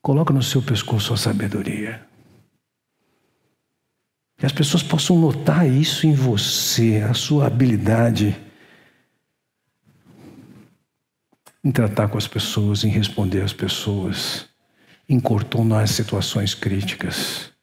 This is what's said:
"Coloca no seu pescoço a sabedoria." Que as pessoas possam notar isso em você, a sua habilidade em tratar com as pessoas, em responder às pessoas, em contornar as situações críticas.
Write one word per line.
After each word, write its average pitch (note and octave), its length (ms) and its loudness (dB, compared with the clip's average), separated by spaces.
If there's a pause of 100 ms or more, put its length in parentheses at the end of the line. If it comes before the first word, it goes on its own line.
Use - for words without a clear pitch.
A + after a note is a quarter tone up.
"Coloca D3+ 300 2
no C3+ 100 2
seu - 180 0
pescoço A2 540 -2
a - 20 -2
sabedoria." G#2+ 880 -4 (2250)
Que - 60 -2
as C3+ 80 0
pessoas D#3 300 0
possam E3+ 360 2
notar D3+ 480 2
isso C#3+ 400 2
em D#3 60 6
você, A2+ 960 2
a A#2+ 60 0
sua C#3+ 320 0
habilidade A2 920 2 (3250)
em C3+ 80 2
tratar G#2+ 360 0
com G#2+ 100 -4
as G#2 100 -6
pessoas, G#2 560 -2
em G#2+ 40 2
responder G2+ 520 0
às G2 140 -2
pessoas, - 920 -6 (640)
em C3 100 4
contornar A2 680 0
as G#2 80 0
situações G2+ 640 -2
críticas. - 960 -6 (120)